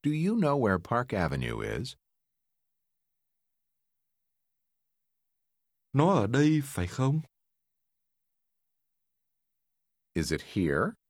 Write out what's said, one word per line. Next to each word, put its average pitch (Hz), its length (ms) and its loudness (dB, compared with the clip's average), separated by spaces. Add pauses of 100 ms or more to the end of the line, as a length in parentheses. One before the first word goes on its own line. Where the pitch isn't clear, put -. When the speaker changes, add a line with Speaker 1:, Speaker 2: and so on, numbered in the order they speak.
Speaker 1:
Do 147 80 0
you 165 240 0
know 147 240 2
where 98 200 2
Park 120 340 -4
Avenue 60 640 -2
is? - 160 -10 (4000)
Speaker 2:
Nó 165 220 4
ở 104 120 2
đây 147 360 4
phải 90 240 -4
không? 135 340 -2 (3000)
Speaker 1:
Is 80 180 -2
it 76 100 -2
here? 90 520 -2 (160)